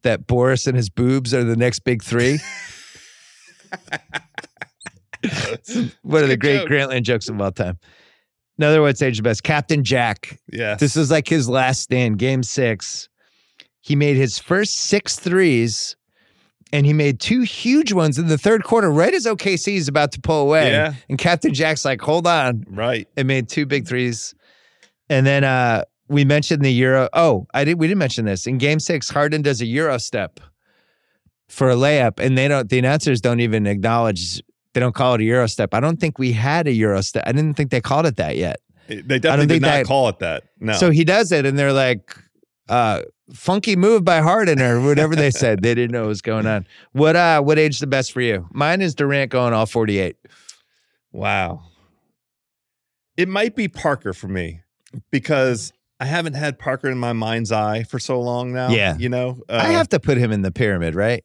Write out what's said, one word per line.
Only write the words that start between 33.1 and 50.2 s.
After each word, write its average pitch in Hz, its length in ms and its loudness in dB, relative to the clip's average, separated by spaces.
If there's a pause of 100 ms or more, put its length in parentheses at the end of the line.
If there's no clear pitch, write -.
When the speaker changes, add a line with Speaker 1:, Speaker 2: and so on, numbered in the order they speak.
Speaker 1:
don't 120 180 2
even 110 280 0
acknowledge 101 760 -2 (320)
they 127 60 0
don't 123 160 0
call 127 200 2
it 110 60 0
a - 40 0
Euro 120 220 2
step. 107 260 -2
I 110 60 2
don't 156 200 0
think 160 180 -4
we 127 160 0
had 143 340 0
a 139 40 0
Euro 107 300 0
step. - 240 -4
I - 80 -4
didn't 151 220 0
think 143 160 -2
they 123 100 0
called 151 240 0
it 139 120 0
that 76 200 -2
yet. 85 240 -4 (260)
Speaker 2:
They 107 80 -10
Speaker 1:
I 101 60 -12
don't 127 200 -2
Speaker 2:
definitely 147 260 4
did 160 60 4
Speaker 1:
think 160 100 4
Speaker 2:
not 151 80 4
Speaker 1:
that 139 140 2
Speaker 2:
call 127 240 2
it 95 100 -6
that. 80 240 -4 (160)
No. 107 140 -2
Speaker 1:
So 165 180 4
he 160 120 4
does 185 280 2
it, 147 140 2
and 135 140 0
they're 139 140 2
like, 127 420 0 (540)
uh, 110 320 2 (320)
"Funky 196 420 0
move 202 300 4
by 170 160 4
Harden," 170 400 4
or 120 200 2
whatever 147 340 2
they 147 160 2
said. 113 300 0
They 117 140 2
didn't 120 160 0
know 120 100 -4
what 107 80 -4
was 104 120 -6
going 110 260 -2
on. 104 200 -4 (260)
What, 156 220 4
uh, 165 260 4
what 151 180 2
age 151 200 0
the 147 80 -6
best 131 240 -2
for 127 100 -4
you? 101 300 -2
Mine 156 300 0
is 170 140 -2
Durant 139 360 0
going 123 220 0
all 110 120 2
forty-eight. 104 500 -2 (960)